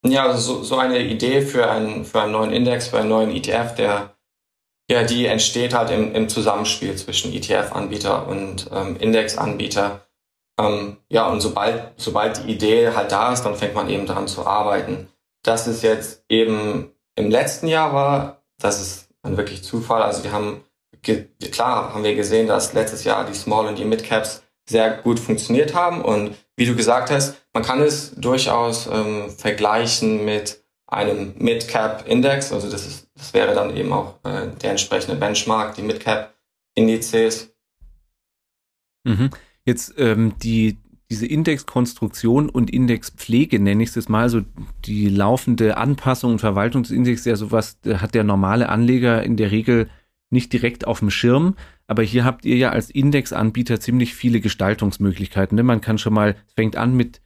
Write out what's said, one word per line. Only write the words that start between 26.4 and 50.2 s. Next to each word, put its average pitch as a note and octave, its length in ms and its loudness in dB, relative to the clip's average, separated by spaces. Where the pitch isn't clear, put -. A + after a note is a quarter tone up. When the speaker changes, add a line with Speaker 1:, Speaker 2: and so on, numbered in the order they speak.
Speaker 1:
wie A#2+ 100 0
du A#2+ 100 0
gesagt A#2 340 2
hast, C#3+ 260 0
man A#2 120 -2
kann B2+ 180 0
es D3+ 340 0
durchaus, A#2 720 0
ähm, G#2+ 420 -4
vergleichen G#2+ 920 0
mit G#2 400 -4
einem G2+ 500 -2
Mid A#2 300 0
Cap A2 400 -2
Index. C#3 460 2
Also G2+ 160 -4
das - 180 -8
ist, - 280 -16
das - 180 -18
wäre G#2 200 4
dann G2+ 220 0
eben G2+ 160 -4
auch, G2 220 -4
äh, G2 240 -6
der G2+ 100 -2
entsprechende - 460 -2
Benchmark, G#2+ 580 -2
die F#2+ 60 -10
Mid G#2+ 180 -4
Cap A2 360 -4
Indizes. A2+ 760 2
Speaker 2:
Mhm. A#2+ 280 2
Jetzt, - 320 -2
ähm, A2+ 440 2
die, A2 360 2
diese A2 160 -4
Indexkonstruktion C3+ 1200 0
und A#2+ 200 0
Indexpflege, A#2+ 880 0
nenne G2+ 240 4
ich A#2 60 -2
es - 60 -10
jetzt A#2 140 -4
mal, A2+ 200 2
so A#2 120 2
die G#2 240 2
laufende G#2+ 680 2
Anpassung B2+ 560 0
und G#2+ 60 0
Verwaltung A2 440 0
des A#2+ 80 -6
Index, B2 340 2
ja A#2 100 2
sowas, G#2+ 500 -2
äh, G#2+ 100 2
hat G2 200 -2
der A2 80 4
normale G#2 460 2
Anleger A#2+ 540 4
in A#2 140 0
der G#2 140 2
Regel A2+ 380 2